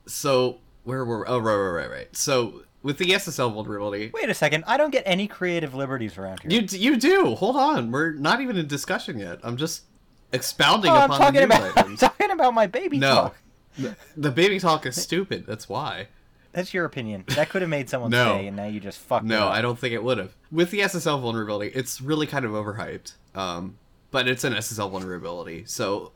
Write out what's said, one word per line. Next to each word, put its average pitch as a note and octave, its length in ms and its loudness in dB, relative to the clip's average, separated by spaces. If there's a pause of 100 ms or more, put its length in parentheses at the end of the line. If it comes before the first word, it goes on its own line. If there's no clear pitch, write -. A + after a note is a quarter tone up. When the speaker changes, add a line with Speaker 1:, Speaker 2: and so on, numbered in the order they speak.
Speaker 1:
So, B2+ 520 2 (260)
where C3 200 -4
were A#2 160 -2
we? - 60 -6
Oh, B2 120 2
right, A2 160 2
right, F#2 280 0
right, A#1+ 80 -8
right. C2 260 -12
So, B2+ 460 0 (200)
with C#3 160 -4
the F#3 160 2
S F#3+ 140 -2
S D3 100 -6
L B2 120 2
vulnerability G#2 600 -4
Speaker 2:
Wait A4 160 -4
a G3+ 60 -2
second. D#3 320 0
I A3+ 100 2
don't D4 140 2
get - 160 0
any G3 220 0
creative E3+ 460 -4
liberties C3 440 -4
around F#2+ 220 -10
here. D3+ 100 -6
Speaker 1:
You A3+ 120 2
d-, F#3+ 160 -6
you B3+ 180 2
do. E4+ 400 4
Hold A#3 200 0
on. C4 340 2
We're D#3 220 0
not D#3+ 280 0
even B3 160 -2
in E3 100 -2
discussion C#3+ 520 -6
yet. F#2+ 240 -10
I'm A#2+ 140 -6
just D#3 260 -6 (500)
expounding E3 580 2
Speaker 2:
Oh, D#4+ 60 8
I'm C#4+ 140 10
Speaker 1:
upon C#4 100 4
Speaker 2:
talking C#4 200 8
Speaker 1:
the C4+ 60 8
news A3+ 120 8
Speaker 2:
about, G3 200 2
<laughs> - 0 -
Speaker 1:
items. G3+ 240 2
Speaker 2:
I'm A#4+ 80 8
talking G4+ 220 0
about C4+ 220 4
my A3+ 120 4
baby D4 320 -2
Speaker 1:
No. C#3 160 4
Speaker 2:
talk. - 220 4 (420)
Speaker 1:
The, E3 180 -6 (200)
the D3 140 0
baby F#3 300 4
talk D#3+ 260 2
is B2 140 -4
stupid. D#3+ 460 -4
That's - 220 -10
why. G#2 400 -6 (440)
Speaker 2:
That's F3+ 220 -6
your F3+ 100 0
opinion. G#2+ 440 -6
That D3 200 0
could F#3+ 140 -2
have E3+ 80 -2
made C#3+ 180 -4
someone's A#2+ 240 -2
Speaker 1:
No. A#2+ 240 4
Speaker 2:
day, G2 120 -6
and G2+ 80 -10
now G2+ 100 -8
you G#2+ 120 -6
just G2 200 -12
fucked A2+ 260 -2
Speaker 1:
No, A2 120 2
Speaker 2:
it A2 120 4
up. G2 60 2
Speaker 1:
I A2 80 2
don't A#2+ 160 -2
think A#2+ 160 -4
it A#2 100 -4
would B2 140 0
have. F#2+ 160 -8 (160)
With E3+ 200 2
the G3+ 120 0
S F#3+ 140 0
S E3 100 -4
L D3 140 2
vulnerability, G#2+ 540 -4
it's B2+ 260 -6
really D3+ 260 0
kind C3+ 180 -4
of A2+ 60 -4
overhyped. G#2 600 -8 (220)
Um, F#2 440 -8 (320)
but B2+ 180 0
it's B2+ 160 0
an C3+ 80 -2
S G#2+ 180 -4
S G#2+ 80 -8
L G2+ 120 -4
vulnerability, F2 760 -8
so G2 520 -4